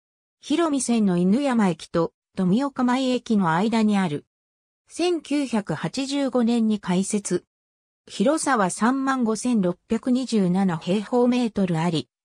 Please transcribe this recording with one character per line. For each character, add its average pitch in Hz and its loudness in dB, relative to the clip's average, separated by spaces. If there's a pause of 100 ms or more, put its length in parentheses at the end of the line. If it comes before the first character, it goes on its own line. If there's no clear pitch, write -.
(420)
広 320 0
見 277 -2
線 233 0
の 180 2
犬 190 2
山 240 2
駅 - -6
と、 165 -2 (220)
富 190 2
岡 277 -4
前 254 0
駅 240 0
の 175 2
間 220 0
に 214 2
あ 190 0
る。 147 -8 (600)
千 339 -2
九 285 -2
百 220 -2
八 180 -6
十 277 -2
五 247 0
年 226 2
に 214 0
開 180 0
設。 196 -4 (640)
広 285 0
さ 269 0
は 190 2
三 262 0
万 269 0
五 220 0
千 233 0
六 180 0 (120)
百 226 -2
二 254 0
十 202 2
七 185 2
平 190 -2
方 247 2
メ 247 2
ー 226 0
ト 202 -2
ル 175 0
あ 170 0
り、 160 -2 (140)